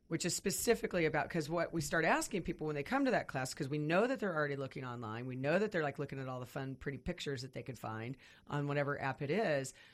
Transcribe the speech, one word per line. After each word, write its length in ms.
Which 160
is 100
specifically 720
about, 240
'cause 180
what 240
we 80
start 240
asking 380
people 240
when 80
they 80
come 220
to 80
that 160
class, 260
'cause 140
we 100
know 300
that 100
they're 160
already 220
looking 280
online, 400
we 120
know 200
that 140
they're, 140
like, 160
looking 180
at 80
all 140
the 60
fun, 280
pretty 240
pictures 440
that 120
they 80
could 160
find 380
on 180
whatever 340
app 220
it 80
is, 420